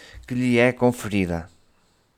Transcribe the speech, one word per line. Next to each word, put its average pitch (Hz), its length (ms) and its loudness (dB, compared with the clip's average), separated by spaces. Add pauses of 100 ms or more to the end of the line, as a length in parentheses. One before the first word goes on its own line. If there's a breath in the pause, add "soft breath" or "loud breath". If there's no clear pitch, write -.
(260 loud breath)
que - 80 -10
lhe 123 240 0
é 123 140 4
conferida. 98 800 -2 (680)